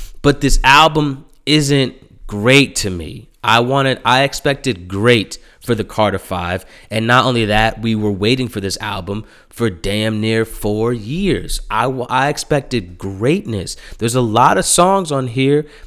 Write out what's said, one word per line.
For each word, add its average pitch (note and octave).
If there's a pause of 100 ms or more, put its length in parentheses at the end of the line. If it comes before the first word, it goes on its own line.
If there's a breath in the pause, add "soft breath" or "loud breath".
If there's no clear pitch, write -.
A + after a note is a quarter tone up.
(220 loud breath)
But C#3+
this C3+
album D3 (200)
isn't C#3 (320)
great A#2+
to G#2+
me. D#2+ (140)
I A#2
wanted, C3
I B2+
expected C3
great G2+ (220 soft breath)
for A#2+
the G#2+
Carter G2
Five, F2+ (240 loud breath)
and A2+
not A#2+
only A#2+
that, G#2+
we A2+
were G#2+
waiting A#2
for G#2+
this F#2+
album G2+ (240 soft breath)
for A#2
damn G#2+
near A2
four A2
years. B2
I, A2
w-, C3
I B2+
expected B2
greatness. G#2 (200 loud breath)
There's A#2
a B2+
lot B2
of F#3+
songs F3+
on C3+
here C3+ (220 loud breath)